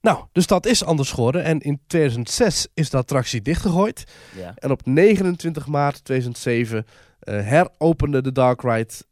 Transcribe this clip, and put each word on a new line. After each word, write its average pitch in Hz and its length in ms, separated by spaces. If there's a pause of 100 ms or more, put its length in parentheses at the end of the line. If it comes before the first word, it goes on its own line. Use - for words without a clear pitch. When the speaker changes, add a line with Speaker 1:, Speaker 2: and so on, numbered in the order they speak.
Speaker 1:
Nou, 208 320
dus 180 140
dat 185 200
is 220 180
anders 156 260
geworden. 135 340
En 160 160
in 147 260
tweeduizend 123 440
zes - 440
is 151 160
de 143 60
attractie 127 460
dichtgegooid. 175 640 (320)
Speaker 2:
Ja. 90 200
Speaker 1:
En 143 140
op - 160
negenentwintig 165 800
maart 143 380
tweeduizend 123 340
zeven, 117 480 (340)
eh, - 140 (120)
heropende 151 760
de 131 100
dark 127 300
ride 113 300 (200)